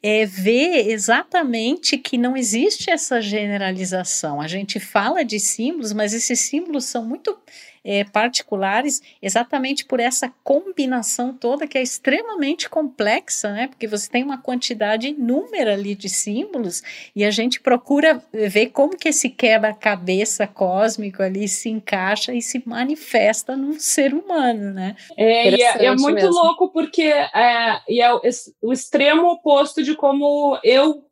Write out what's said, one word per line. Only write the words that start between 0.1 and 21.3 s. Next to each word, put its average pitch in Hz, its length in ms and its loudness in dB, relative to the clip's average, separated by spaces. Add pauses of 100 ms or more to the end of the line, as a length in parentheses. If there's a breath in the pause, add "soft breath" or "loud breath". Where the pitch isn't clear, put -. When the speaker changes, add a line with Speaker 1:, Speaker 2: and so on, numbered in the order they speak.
Speaker 1:
vê 226 640 2
exatamente 247 1040 0
que 254 200 -4
não 247 180 0
existe 247 540 0
essa 311 320 0
generalização. 185 1200 -4
A 156 60 -6
gente 196 320 -6
fala 247 440 -2
de 214 160 -4
símbolos, 233 540 -4
mas 208 200 -2
esses 233 260 -2
símbolos 294 460 -4
são 233 200 -6
muito, 285 320 -6 (500 loud breath)
é, 202 160 0
particulares 214 960 -2 (220 soft breath)
exatamente 254 640 -2
por 254 140 -2
essa 247 340 -2 (100)
combinação 269 880 -2
toda 262 360 -4
que 277 100 -6
é 262 60 0
extremamente 311 840 -2
complexa, 247 840 -2
né? 226 160 -4
Porque 269 180 -10
você 208 240 -6
tem 247 140 -2
uma 269 160 -8
quantidade 233 680 -4
inúmera 294 640 0
ali 196 200 -4
de 202 160 -10
símbolos 233 720 -4 (340 loud breath)
e 208 80 0
a 208 60 2
gente 226 320 -2
procura 285 640 2 (100)
ver 214 380 2
como 330 260 2
que - 120 -2
esse 294 200 0
quebra-cabeça 214 1160 0
cósmico 196 760 -2
ali 190 260 -2